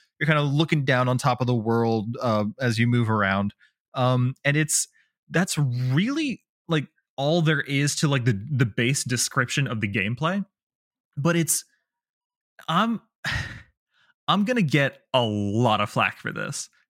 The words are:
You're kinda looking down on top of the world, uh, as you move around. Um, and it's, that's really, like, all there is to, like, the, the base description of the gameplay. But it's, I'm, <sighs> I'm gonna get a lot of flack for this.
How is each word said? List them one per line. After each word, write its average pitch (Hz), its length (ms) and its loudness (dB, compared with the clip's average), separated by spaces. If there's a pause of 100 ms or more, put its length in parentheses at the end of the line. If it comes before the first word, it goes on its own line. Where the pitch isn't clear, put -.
(180)
You're 151 100 -2
kinda 151 140 2
looking 147 440 0
down 127 220 2
on 127 100 0
top 127 240 0
of 120 40 2
the 123 80 2
world, 113 680 0
uh, 107 220 2 (140)
as 120 200 0
you 120 80 4
move 120 240 2
around. 101 420 0 (400)
Um, 127 420 0 (120)
and 143 100 2
it's, - 320 0 (420)
that's 165 280 -2
really, 151 840 -2 (260)
like, 156 180 -2 (320)
all 156 240 2
there 151 180 2
is 143 360 -2
to, 156 120 2
like, 135 160 2
the, 107 160 2 (100)
the 131 140 2
base 123 400 0
description 127 640 -2
of 110 160 -6
the 107 60 -2
gameplay. 123 540 -2 (760)
But 170 180 2
it's, - 300 -2 (1000)
I'm, 202 360 -2 (240)
<sighs> - 1040 -10
I'm 196 160 2
gonna 240 180 0
get 139 400 0 (100)
a 127 100 4
lot 107 580 2
of 104 100 -2
flack - 280 -2
for - 140 -8
this. - 380 -8 (200)